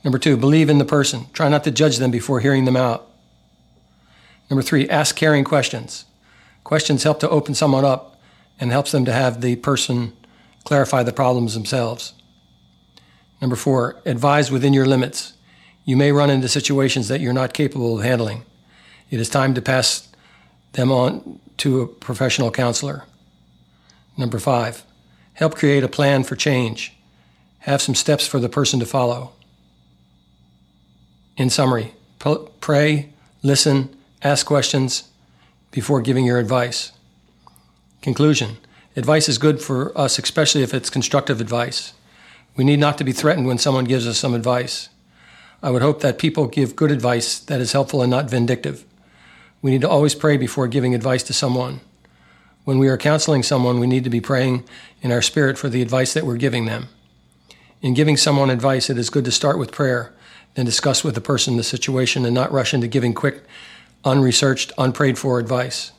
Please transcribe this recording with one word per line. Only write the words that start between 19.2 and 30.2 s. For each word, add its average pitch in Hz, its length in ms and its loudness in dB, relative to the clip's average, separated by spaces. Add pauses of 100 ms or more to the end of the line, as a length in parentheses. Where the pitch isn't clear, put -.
is 117 80 -4
time 135 240 2
to 123 80 -2
pass - 440 0 (720)
them 127 140 2
on - 480 -2 (180)
to 131 240 0
a 117 60 -4
professional 127 640 -4
counselor. 135 520 -4 (1120)
Number 120 220 -4
five, 117 460 -2 (500)
help 156 220 0
create 143 280 2
a 131 40 -2
plan 139 360 2
for 127 120 -6
change. 127 580 0 (680)
Have 139 200 0
some 127 140 0
steps 143 320 0
for 139 120 -2
the 120 80 0
person 135 320 0
to 117 60 -2
follow. 127 460 -2 (2000)